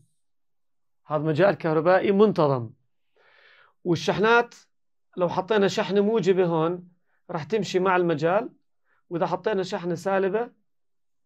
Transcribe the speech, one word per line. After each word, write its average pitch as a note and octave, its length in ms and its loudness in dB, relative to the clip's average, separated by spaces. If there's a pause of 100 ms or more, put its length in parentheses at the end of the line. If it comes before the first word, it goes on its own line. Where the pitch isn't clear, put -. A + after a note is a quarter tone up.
(1080)
هذا D3+ 160 -4
مجال D#3+ 320 2
كهربائي E3+ 580 0
منتظم. D#3 580 2 (1120)
والشحنات G3+ 720 0 (600)
لو F3+ 120 0
حطينا F#3 400 0
شحنة F#3+ 320 -2
موجبة G3 460 2
هون E3+ 420 -2 (420)
راح E3 140 -8
تمشي F#3+ 340 -2
مع F#3 180 2
المجال، E3+ 560 0 (580)
وإذا F3 160 -4
حطينا F#3 360 -4
شحنة F3 320 -6
سالبة F#3+ 560 -2 (760)